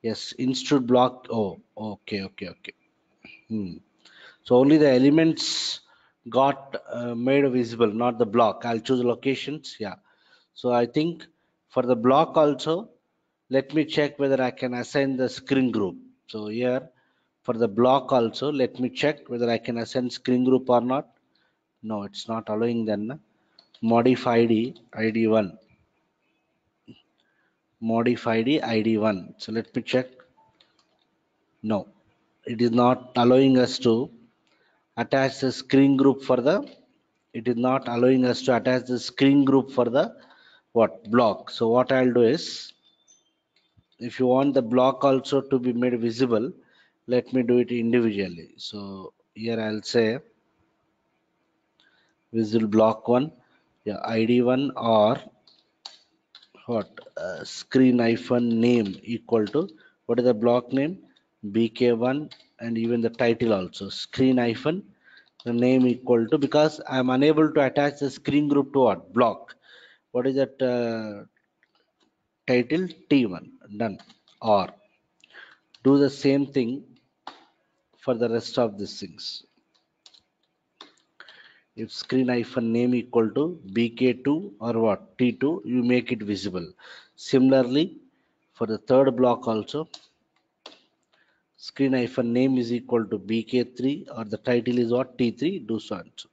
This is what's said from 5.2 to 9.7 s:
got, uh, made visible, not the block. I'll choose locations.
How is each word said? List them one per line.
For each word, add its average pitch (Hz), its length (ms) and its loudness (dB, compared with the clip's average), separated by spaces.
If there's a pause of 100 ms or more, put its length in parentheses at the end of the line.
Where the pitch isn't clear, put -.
got, 135 480 0 (160)
uh, 120 220 -8
made 135 360 2
visible, 117 420 0
not 120 260 0
the 117 80 2
block. 107 380 2
I'll 117 140 -4
choose 123 240 0
locations. 135 800 -4